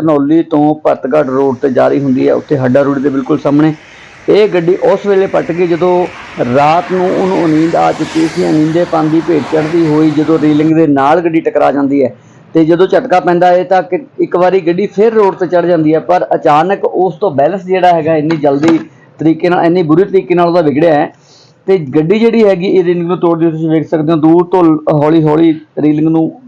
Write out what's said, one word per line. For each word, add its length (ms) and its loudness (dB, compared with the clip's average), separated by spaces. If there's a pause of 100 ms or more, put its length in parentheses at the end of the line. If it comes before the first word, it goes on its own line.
ਘਨੌਲੀ 420 2
ਤੋਂ 320 0
ਪਰਤਗੜ੍ਹ 540 -2
ਰੋਡ 260 0
'ਤੇ 140 -4
ਜਾ 180 2
ਰਹੀ 120 0
ਹੁੰਦੀ 280 0
ਹੈ, 60 2
ਉੱਥੇ 240 -2
ਹੱਡਾ 240 0
ਰੋਡ 180 -2
ਦੇ 100 -2
ਬਿਲਕੁਲ 280 -2
ਸਾਹਮਣੇ। 360 0 (560)
ਇਹ 200 2
ਗੱਡੀ 260 0
ਉਸ 300 -2
ਵੇਲੇ 220 0
ਪਲਟ 240 -4
ਗਈ 160 -2
ਜਦੋਂ 400 0 (480)
ਰਾਤ 360 2
ਨੂੰ 300 -2
ਉਹਨੂੰ 280 0
ਨੀਂਦ 260 0
ਆ 160 0
ਚੁੱਕੀ 360 -4
ਸੀ। 220 -4
ਅਣਿੰਦੇ 420 0
ਪਣ 120 0
ਦੀ 240 0
ਭੇਟ 160 0 (100)
ਚੜ੍ਹਦੀ 340 0
ਹੋਈ 240 2
ਜਦੋਂ 280 0
ਰੇਲਿੰਗ 360 0
ਦੇ 120 2
ਨਾਲ 340 2
ਗੱਡੀ 200 -2
ਟਕਰਾ 300 0
ਜਾਂਦੀ 320 0
ਹੈ 120 -4 (380)
ਤੇ 120 2
ਜਦੋਂ 220 2
ਝਟਕਾ 320 0
ਪੈਂਦਾ 280 2
ਹੈ 160 2
ਤਾਂ 200 0
ਕਿ 160 -4 (200)
ਇੱਕ 180 -2
ਵਾਰੀ 220 2
ਗੱਡੀ 280 -2
ਫਿਰ 260 0
ਰੋਡ 200 2
'ਤੇ 140 -4
ਚੜ੍ਹ 200 0
ਜਾਂਦੀ 260 2
ਹੈ, 60 0
ਪਰ 360 -2
ਅਚਾਨਕ 500 0
ਉਸ 300 -2
ਤੋਂ 160 -2
ਬੈਲੈਂਸ 340 -2
ਜਿਹੜਾ 280 2
ਹੈਗਾ 220 0
ਇੰਨੀ 220 -2
ਜਲਦੀ 420 0 (400)
ਤਰੀਕੇ 300 0
ਨਾਲ, 160 0
ਇੰਨੀ 180 0
ਬੁਰੀ 200 2
ਤਰੀਕੇ 320 0
ਨਾਲ 120 2
ਉਹਦਾ 140 2
ਵਿਗੜਿਆ 320 0
ਹੈ 200 -2 (520)
ਤੇ 120 2
ਗੱਡੀ 420 0
ਜਿਹੜੀ 240 2
ਹੈਗੀ 220 2
ਇਹ 180 2
ਰੇਲਿੰਗ 240 -2
ਨੂੰ 100 -2
ਤੋੜਦੀ 280 0
ਹੋਈ 60 0
ਤੁਸੀਂ 180 -4
ਵੇਖ 180 0
ਸਕਦੇ 240 -2
ਹੋ। 60 2
ਦੂਰ 280 4
ਤੋਂ 320 2 (160)
ਹੌਲੀ 300 2
ਹੌਲੀ 360 2 (200)
ਰੇਲਿੰਗ 280 0
ਨੂੰ 400 -2